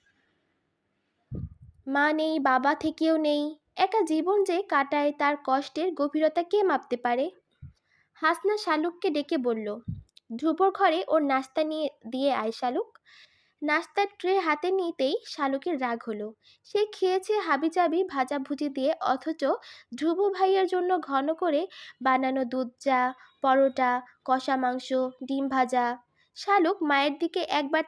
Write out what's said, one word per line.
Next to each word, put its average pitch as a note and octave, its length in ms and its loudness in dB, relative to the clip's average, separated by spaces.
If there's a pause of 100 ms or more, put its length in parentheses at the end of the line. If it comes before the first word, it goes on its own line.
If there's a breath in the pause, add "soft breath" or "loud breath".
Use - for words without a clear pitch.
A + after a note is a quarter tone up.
(1900)
মা C#4+ 260 2
নেই, D#4 260 0
বাবা C4+ 360 2
থেকেও D#4+ 420 2
নেই, D4+ 420 0 (180)
একা G4 240 2
জীবন E4+ 440 2
যে F#4 180 0
কাটায় D4 560 0
তার D4 180 2 (100)
কষ্টের D4+ 480 -2
গভীরতা D#4 480 0
কে G4+ 200 2
মাপতে D4+ 340 0
পারে? B3 340 -2 (840 soft breath)
হাসনা E4+ 420 0
শালুককে E4+ 540 -2
ডেকে D4 280 0
বলল, A3+ 400 -4 (600)
"ধ্রুবর D#4+ 320 2
ঘরে F#4 380 2
ওর D#4 140 4
নাস্তা C#4 420 0
নিয়ে D#4 240 -2 (220)
দিয়ে C4 220 0
আয় A3+ 200 -2
শালুক।" B3+ 460 -6 (640 soft breath)
নাস্তার D#4+ 440 -2 (120)
ট্রে F#4+ 200 0
হাতে E4 320 -2
নিতেই E4+ 460 -2 (100)
শালুকের C#4 540 -4
রাগ A#3 260 -4
হলো। G#3+ 280 -8 (300 soft breath)
সে G#4 280 0
খেয়েছে F#4+ 460 0
হাবিজাবি E4 640 0
ভাজাভুজি C#4+ 640 -4
দিয়ে, C#4 320 -2
অথচ D4+ 440 -2 (540 loud breath)
ধ্রুব F4+ 340 0
ভাইয়ের F#4+ 340 2
জন্য F4+ 340 0
ঘন C#4 340 -2
করে D#4+ 320 0 (360 loud breath)
বানানো C4 420 2
দুধ B3+ 260 -4 (100)
চা, B3+ 340 0 (280 loud breath)
পরোটা, C4 600 4 (220 loud breath)
কষা C4 320 0
মাংস, B3+ 360 -4 (320)
ডিম C4+ 240 -2
ভাজা। B3+ 500 0 (360)
শালুক G4 480 2
মায়ের C#4+ 360 2
দিকে E4+ 220 -2
একবার D4+ 480 0